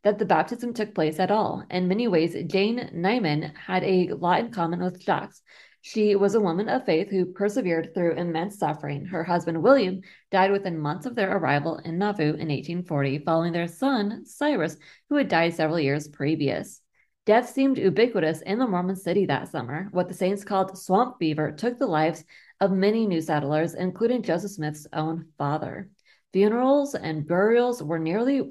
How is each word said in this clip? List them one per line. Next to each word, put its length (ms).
that 160
the 60
baptism 480
took 200
place 260
at 120
all. 380
In 180
many 200
ways, 280
Jane 460
Nyman 600
had 280
a 300
lot 260
in 120
common 320
with 180
Jacques. 320
She 320
was 200
a 40
woman 300
of 160
faith 240
who 160
persevered 720
through 180
immense 460
suffering. 440
Her 200
husband, 400
William, 380
died 220
within 260
months 300
of 80
their 200
arrival 480
in 140
Nauvoo 380
in 160
eighteen 320
forty, 340
following 340
their 160
son, 600
Cyrus, 500
who 60
had 120
died 280
several 240
years 280
previous. 760
Death 240
seemed 300
ubiquitous 640
in 180
the 80
Mormon 280
city 300
that 220
summer. 440
What 160
the 60
saints 300
called 340
swamp 400
fever 340
took 280
the 80
lives 360
of 120
many 360
new 140
settlers, 520
including 480
Joseph 300
Smith's 420
own 360
father. 500
Funerals 600
and 340
burials 540
were 180
nearly 520